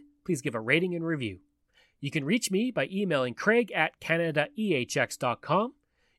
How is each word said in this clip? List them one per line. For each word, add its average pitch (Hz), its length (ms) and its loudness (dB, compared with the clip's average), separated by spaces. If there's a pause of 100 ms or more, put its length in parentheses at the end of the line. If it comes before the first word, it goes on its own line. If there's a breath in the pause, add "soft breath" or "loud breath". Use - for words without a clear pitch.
(260)
please 160 160 0
give 131 140 -4
a 113 40 -2
rating 165 360 2
and 165 100 -4
review. 123 360 -4 (580 soft breath)
You 143 100 -6
can 143 160 -2
reach 220 240 0
me 214 220 0
by 143 200 -2
emailing 151 440 0
craig 226 380 2
at 165 260 0
canadaehx 156 1200 0
dot 123 220 -2
com. 208 340 0 (440)